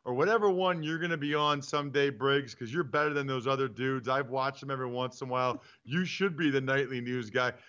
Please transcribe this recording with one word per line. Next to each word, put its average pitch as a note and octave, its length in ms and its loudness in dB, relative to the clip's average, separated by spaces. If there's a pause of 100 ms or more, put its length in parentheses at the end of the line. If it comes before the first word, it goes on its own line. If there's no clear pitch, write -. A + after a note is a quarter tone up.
or B2+ 80 -4
whatever G3+ 380 4
one F3+ 320 2
you're D#3 160 -2
gonna E3+ 180 0
be D3 180 0
on D3 280 2
someday, C#3+ 480 2
Briggs, C3+ 440 0
'cause A2+ 160 -10
you're E3 140 -2
better D3 300 2
than C#3+ 120 0
those C3 200 -2
other C3+ 200 2
dudes. B2 420 -2
I've C3+ 200 0
watched C3+ 320 -2
them C#3 100 -10
every C3 180 -4
once B2 340 -4
in C3 60 -8
a - 20 -10
while. B2+ 320 0 (220)
You E3 200 -2
should F3+ 320 0
be D3+ 140 2
the C3+ 100 2
Nightly C3 400 0
News A#2+ 300 -4
guy. B2 240 0 (140)